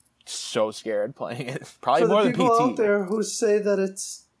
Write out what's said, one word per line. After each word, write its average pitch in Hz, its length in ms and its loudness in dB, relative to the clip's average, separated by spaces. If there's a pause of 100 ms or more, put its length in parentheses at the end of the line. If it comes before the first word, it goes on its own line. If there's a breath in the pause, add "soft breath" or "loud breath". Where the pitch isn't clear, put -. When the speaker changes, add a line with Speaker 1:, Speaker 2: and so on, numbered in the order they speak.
(240)
Speaker 1:
so - 460 -2
scared 107 460 -4
playing 120 320 -8
it. - 280 -10
<laughs> - 40 -20
Probably 143 220 2
Speaker 2:
For 226 60 6
the 208 40 2
Speaker 1:
more 208 120 4
than - 80 2
Speaker 2:
people 254 180 2
Speaker 1:
P 233 80 4
T. 247 120 2
Speaker 2:
out - 60 -6
there 202 280 2
who 208 180 -2
say 208 380 0
that 196 180 0
it's, - 480 -6 (140)